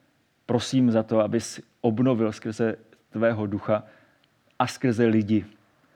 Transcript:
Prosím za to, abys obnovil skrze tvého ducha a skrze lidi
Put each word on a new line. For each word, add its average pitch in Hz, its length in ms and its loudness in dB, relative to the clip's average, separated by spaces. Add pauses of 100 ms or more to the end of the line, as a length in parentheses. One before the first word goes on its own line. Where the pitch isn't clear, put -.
(460)
Prosím 120 460 2
za 110 120 2
to, 113 160 0
abys 107 420 -2 (200)
obnovil 113 500 0
skrze 110 440 -4 (340)
tvého 107 380 0
ducha 104 360 -2 (760)
a 127 80 0
skrze 120 380 0
lidi 107 400 2 (500)